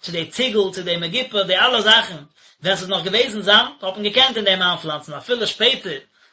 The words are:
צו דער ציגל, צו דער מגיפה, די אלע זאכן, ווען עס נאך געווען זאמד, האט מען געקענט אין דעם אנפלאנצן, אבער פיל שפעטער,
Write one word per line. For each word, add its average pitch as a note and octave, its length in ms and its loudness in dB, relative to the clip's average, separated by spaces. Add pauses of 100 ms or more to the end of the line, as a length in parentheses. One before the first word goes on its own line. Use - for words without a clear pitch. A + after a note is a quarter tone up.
צו F3 120 -12
דער E3+ 120 -4
ציגל, G#3 480 0
צו F#3 100 -10
דער E3+ 160 -2
מגיפה, G3+ 440 -2
די F#3 140 0
אלע A#3 240 4
זאכן, G#3+ 360 2 (460)
ווען F#3 120 0
עס F3+ 140 -4
נאך F#3 140 -2
געווען G#3+ 400 0
זאמד, G#3+ 280 4 (120)
האט F#3 140 -4
מען G#3 120 -4
געקענט B3 280 2
אין G#3+ 80 -2
דעם F#3 180 2
אנפלאנצן, D#3 500 -2
אבער C#3+ 120 -12
פיל A#3+ 220 -2
שפעטער, G#3+ 520 -2 (340)